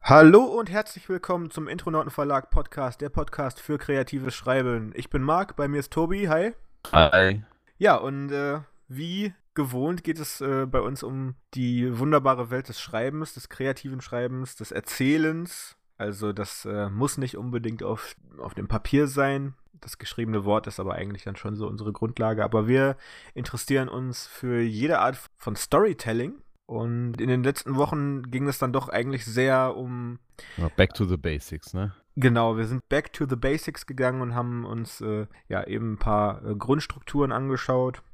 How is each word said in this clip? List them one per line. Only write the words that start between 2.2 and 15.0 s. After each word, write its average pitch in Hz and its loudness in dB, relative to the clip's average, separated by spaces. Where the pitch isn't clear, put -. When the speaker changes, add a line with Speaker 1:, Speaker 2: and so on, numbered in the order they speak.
Speaker 1:
Podcast, - 0
der 143 -6
Podcast 143 -4
für 147 -4
kreatives 131 -2
Schreiben. 123 0
Ich 120 -10
bin 135 0
Marc, 170 0
bei 143 0
mir 143 -2
ist - -10
Tobi, 175 0
hi. 175 2
Speaker 2:
Hi. 95 6
Speaker 1:
Ja, 180 6
und, 139 -4
äh, 143 -2
wie 175 -6
gewohnt 143 -2
geht 156 -2
es, - -10
äh, 135 0
bei 131 2
uns 135 -6
um 131 -6
die 123 0
wunderbare 131 4
Welt 127 -4
des - -12
Schreibens, 139 -4
des - -18
kreativen 131 -6
Schreibens, 127 -6
des - -12
Erzählens. 160 -2